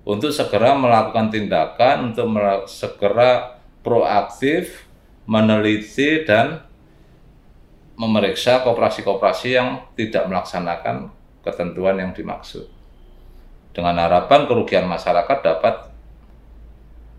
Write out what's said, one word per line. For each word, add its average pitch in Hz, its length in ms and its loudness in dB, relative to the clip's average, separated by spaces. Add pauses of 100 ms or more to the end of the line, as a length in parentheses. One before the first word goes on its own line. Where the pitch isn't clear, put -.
Untuk 107 320 -4
segera 120 400 2
melakukan 113 560 2
tindakan, 107 800 0
untuk 113 160 -4
mela-, 101 400 0
segera - 960 0 (240)
proaktif, 120 1040 -2 (400)
meneliti 110 960 2
dan 127 400 0 (1300)
memeriksa 113 720 0
koperasi-koperasi 107 880 0
yang 127 400 -2
tidak 104 320 -2
melaksanakan 90 880 -6 (320)
ketentuan 92 560 -2
yang 92 100 -6
dimaksud. - 540 -12 (1040)
Dengan 87 320 -2
harapan 87 480 4
kerugian 95 400 0
masyarakat 87 560 0
dapat 82 300 0 (1400)